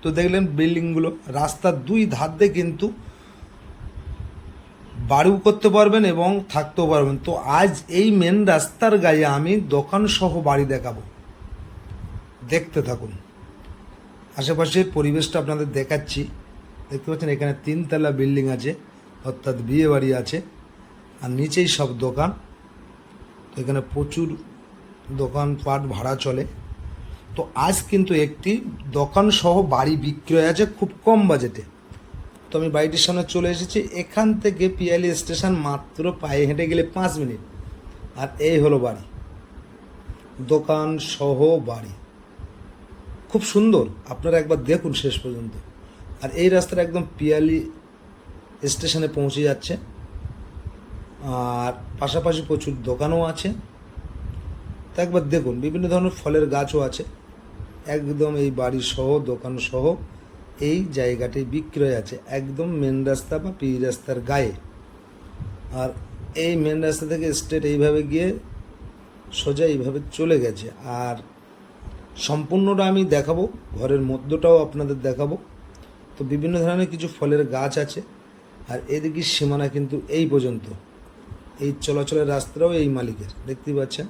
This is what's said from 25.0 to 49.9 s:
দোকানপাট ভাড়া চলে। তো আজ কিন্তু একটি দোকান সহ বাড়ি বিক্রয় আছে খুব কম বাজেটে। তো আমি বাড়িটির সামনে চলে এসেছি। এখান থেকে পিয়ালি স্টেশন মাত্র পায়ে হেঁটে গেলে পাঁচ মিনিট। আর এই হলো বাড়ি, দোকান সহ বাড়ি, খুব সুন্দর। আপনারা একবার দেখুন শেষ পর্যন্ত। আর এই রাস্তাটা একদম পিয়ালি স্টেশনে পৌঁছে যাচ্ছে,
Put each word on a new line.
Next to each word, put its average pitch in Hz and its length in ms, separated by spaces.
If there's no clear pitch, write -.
দোকানপাট 139 640
ভাড়া 127 200
চলে। 131 200
তো 165 60
আজ 185 100
কিন্তু 190 220
একটি 165 260
দোকান 170 280
সহ 175 140
বাড়ি 139 200
বিক্রয় 156 480
আছে 196 120
খুব 196 120
কম 220 160
বাজেটে। 120 320
তো - 120
আমি 160 160
বাড়িটির 156 320
সামনে 180 180
চলে 175 200
এসেছি। 180 240
এখান 220 260
থেকে 185 220
পিয়ালি 175 300
স্টেশন 185 320
মাত্র 143 360
পায়ে 143 260
হেঁটে 147 220
গেলে 165 120
পাঁচ 185 260
মিনিট। 113 220
আর 135 80
এই 165 160
হলো 147 120
বাড়ি, 110 180
দোকান 151 360
সহ 143 240
বাড়ি, 110 220
খুব 214 120
সুন্দর। 208 320
আপনারা 165 260
একবার 151 220
দেখুন 160 220
শেষ 139 200
পর্যন্ত। 117 320
আর 131 80
এই 185 60
রাস্তাটা 180 340
একদম 170 220
পিয়ালি 156 420
স্টেশনে 160 440
পৌঁছে 139 320
যাচ্ছে, 139 260